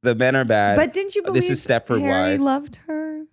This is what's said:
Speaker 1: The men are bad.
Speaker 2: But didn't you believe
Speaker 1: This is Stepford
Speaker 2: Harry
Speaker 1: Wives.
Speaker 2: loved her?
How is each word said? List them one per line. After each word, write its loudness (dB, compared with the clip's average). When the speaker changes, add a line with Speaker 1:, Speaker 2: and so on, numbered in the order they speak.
Speaker 1:
The 2
men 2
are 2
bad. 4
Speaker 2:
But 2
didn't -6
you -2
believe 0
Speaker 1:
This -2
is -4
Stepford 0
Speaker 2:
Harry 0
Speaker 1:
Wives. 0
Speaker 2:
loved -2
her? -8